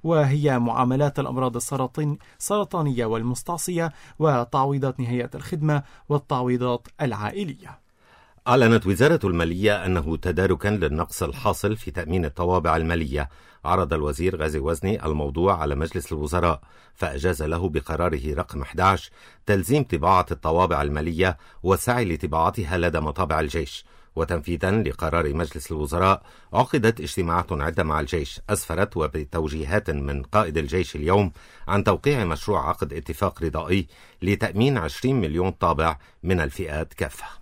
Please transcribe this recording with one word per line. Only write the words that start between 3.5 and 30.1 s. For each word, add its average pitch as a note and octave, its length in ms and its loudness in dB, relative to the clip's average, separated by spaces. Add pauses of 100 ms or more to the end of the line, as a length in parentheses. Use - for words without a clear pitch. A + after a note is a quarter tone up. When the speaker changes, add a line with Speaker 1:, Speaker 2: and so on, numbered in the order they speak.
Speaker 1:
وتعويضات C#3 800 2
نهاية B2 300 -2 (120)
الخدمة D3+ 420 0 (260)
والتعويضات B2 800 0 (140)
العائلية. A#2+ 800 -6 (680)
Speaker 2:
أعلنت A#2 400 6
وزارة B2+ 360 6
المالية F2+ 600 2
أنه E2 320 0
تداركاً F2+ 500 0
للنقص E2+ 560 0
الحاصل G2 540 -2
في - 140 -10
تأمين E2+ 340 -2
الطوابع E2+ 500 0
المالية، D#2+ 540 -2 (360)
عرض F2 280 0
الوزير D#2 480 -2
غازي D#2 180 -2
وزني E2 460 -2
الموضوع D#2 560 0
على D2 140 -2
مجلس D#2+ 360 -4
الوزراء، E2 500 0 (320)
فأجاز D2+ 500 -2
له E2+ 260 -2
بقراره D#2 640 -2
رقم - 280 -6
أحد - 200 -4
عشر: F#2 300 2 (340)
تلزيم G#2 380 2
طباعة F2+ 480 4
الطوابع E2 500 2
المالية D#2+ 560 0 (260)
والسعي A2 420 2
لطباعتها E2 720 0
لدى E2+ 220 2
مطابع D#2 400 -2
الجيش. D#2 460 -4 (300)
وتنفيذاً E2 560 -2
لقرار D#2+ 600 0
مجلس D#2 380 -6
الوزراء، E2+ 500 2 (320)
عقدت A2+ 460 2
اجتماعات E2+ 520 -2
عدة D#2 320 0
مع D#2 160 0
الجيش D2 500 -4
أسفرت G2 480 -2
وبتوجيهات D#2 920 -2
من C#2+ 340 -4